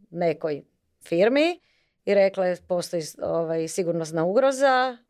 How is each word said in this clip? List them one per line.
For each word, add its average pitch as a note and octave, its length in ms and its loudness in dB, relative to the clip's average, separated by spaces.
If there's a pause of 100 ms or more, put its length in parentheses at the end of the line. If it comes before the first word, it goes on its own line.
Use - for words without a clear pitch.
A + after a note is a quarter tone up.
(100)
nekoj E3 520 -2 (420)
firmi C4+ 560 2 (440)
i G3+ 100 0
rekle, G3 420 2 (120)
"Postoji, F3 340 -4 (200)
ovaj, E3 460 -2
sigurnosna E3 560 -2
ugroza, B3+ 720 2 (140)